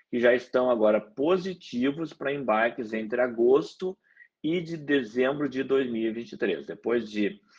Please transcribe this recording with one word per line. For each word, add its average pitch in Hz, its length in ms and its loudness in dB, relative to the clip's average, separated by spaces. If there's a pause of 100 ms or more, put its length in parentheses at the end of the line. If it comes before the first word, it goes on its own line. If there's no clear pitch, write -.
(120)
que 120 100 -2
já 120 140 6
estão 127 340 0
agora 107 320 4
positivos 156 1120 -2
para 139 220 -6
embarques 117 580 0
entre 110 260 -4
agosto 127 800 2 (460)
e 165 180 0
de 165 160 -8
dezembro 135 720 -2
de 131 160 -4
dois 131 260 0
mil 113 120 -4
e 113 100 -2
vinte 117 200 -12
e - 40 -14
três. 85 300 -2
Depois 110 440 -4
de 104 300 -2 (180)